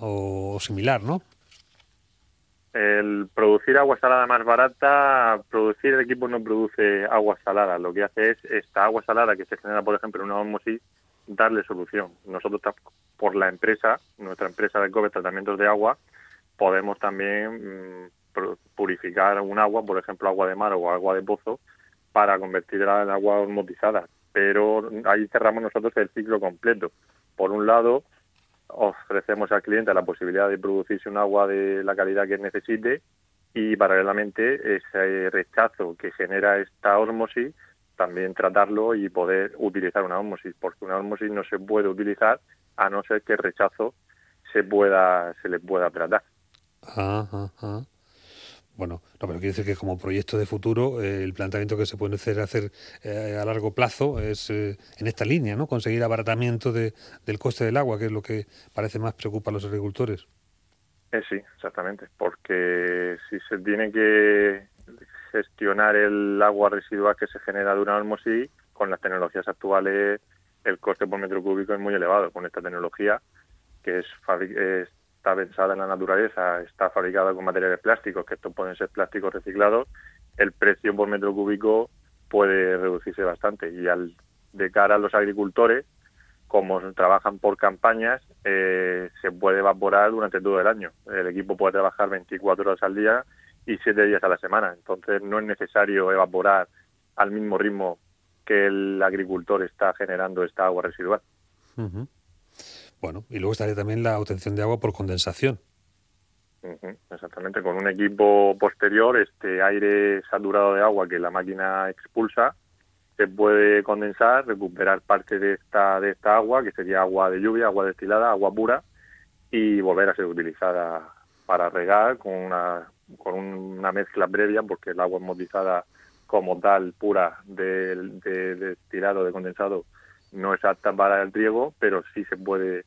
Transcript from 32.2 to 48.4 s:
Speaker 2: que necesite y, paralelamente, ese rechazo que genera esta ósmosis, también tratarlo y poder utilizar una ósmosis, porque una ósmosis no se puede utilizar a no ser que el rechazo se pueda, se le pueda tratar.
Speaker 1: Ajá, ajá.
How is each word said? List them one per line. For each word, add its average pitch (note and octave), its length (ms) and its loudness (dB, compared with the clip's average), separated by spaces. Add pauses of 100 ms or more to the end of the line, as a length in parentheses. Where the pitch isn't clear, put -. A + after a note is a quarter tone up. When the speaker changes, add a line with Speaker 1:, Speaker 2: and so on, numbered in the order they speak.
Speaker 2:
que G2 120 -2
necesite A2 640 -4 (520)
y, G#2+ 220 -2
paralelamente, G2+ 1000 0
ese F#2+ 540 -2
rechazo F#2+ 680 -2
que F2+ 160 -10
genera G2 460 0
esta G2+ 400 0
ósmosis, A2+ 560 -4 (420)
también F#2 380 -4
tratarlo G#2 600 2
y G2 140 -2
poder F#2+ 480 0
utilizar F#2+ 460 -2
una F2+ 160 -4
ósmosis, G2 400 -10
porque - 260 -10
una F#2+ 140 -4
ósmosis G#2 320 -6
no G2+ 140 -4
se G2+ 140 -6
puede G2+ 300 0
utilizar G#2 520 0 (360)
a G2 140 2
no G2+ 140 -4
ser G#2+ 180 -2
que A2+ 100 -4
el G#2 60 0
rechazo G#2 560 -2 (580)
se G#2 120 2
pueda, F#2+ 760 4
se F#2+ 80 -8
le F2 120 -4
pueda F2+ 300 -2
tratar. E2 320 -2 (600)
Speaker 1:
Ajá, G#2 380 -6 (120)
ajá. G2+ 540 -10 (880)